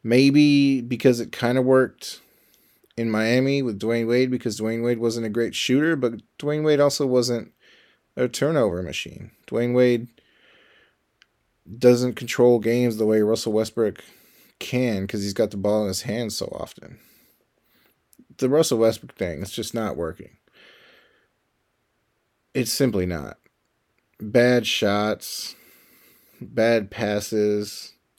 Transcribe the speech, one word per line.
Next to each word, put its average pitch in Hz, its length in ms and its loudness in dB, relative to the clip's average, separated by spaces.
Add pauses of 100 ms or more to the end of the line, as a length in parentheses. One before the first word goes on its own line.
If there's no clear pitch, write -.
Maybe 139 760 4
because 120 380 2
it - 120 -8
kinda 127 300 0
worked 131 600 0 (760)
in 113 140 -2
Miami 127 520 2
with 107 180 -4
Dwayne 113 280 -2
Wade, 127 240 2
because 120 280 -4
Dwayne 113 240 -4
Wade 120 160 0
wasn't 113 260 -2
a 107 40 -4
great 113 260 -2
shooter, 151 400 0
but 120 260 -4 (160)
Dwayne 151 260 -4
Wade 151 160 4
also 143 260 2
wasn't 123 480 0 (640)
a 127 120 0
turnover 117 560 0
machine. - 480 -12 (160)
Dwayne 120 260 -2
Wade 123 340 2 (1700)
doesn't 123 380 4
control 120 440 2
games 117 380 0
the 107 80 0
way 110 160 4
Russell 110 320 0
Westbrook 110 500 -2 (560)
can, 113 480 -2
'cause 101 160 -6
he's 98 100 -6
got 107 180 -2
the 104 60 -10
ball 104 260 0
in 101 40 -4
his 95 140 -6
hands 117 340 -8
so - 120 -8
often. - 500 -14 (1400)
The 127 120 0
Russell 139 300 2
Westbrook 113 360 0
thing, 85 260 -6
it's 98 100 -10
just - 220 -10
not 104 220 -6
working. - 420 -10 (2250)
It's 123 180 -2
simply 104 340 0
not. 76 320 -8 (840)
Bad 120 480 4
shots, - 880 -2 (880)
bad 113 480 0
passes, 104 1040 -4 (260)